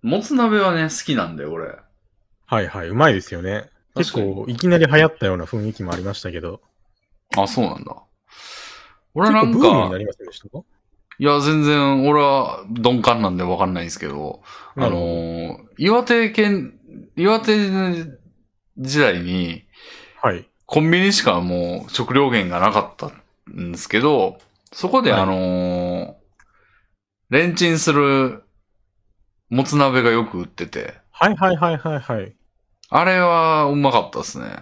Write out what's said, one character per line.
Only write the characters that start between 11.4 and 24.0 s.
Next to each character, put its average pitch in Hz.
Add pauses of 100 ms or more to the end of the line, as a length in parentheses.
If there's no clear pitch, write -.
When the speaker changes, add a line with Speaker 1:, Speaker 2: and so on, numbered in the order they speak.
Speaker 1:
全 151
然、 139
俺 147
は 135
鈍 120
感 113
な 98
ん 90
で 90
わ 90
か 95
ん 92
な 87
い 87
ん -
で -
す -
け 80
ど、 73 (320)
Speaker 2:
な 131
る 107
ほ 87
ど。 87
Speaker 1:
あ 85
の 82
ー、 - (120)
岩 220
手 233
県、 202 (360)
岩 208
手 214 (1200)
時 135
代 98
に、 87 (560)
Speaker 2:
は 113
い。 85 (200)
Speaker 1:
コ -
ン 160
ビ 175
ニ 196
し 208
か 90
も 90
う -
食 -
料 135
源 101
が 87
な 101
か 104
っ -
た 156 (440)
ん -
で -
す -
け 107
ど、 127 (340)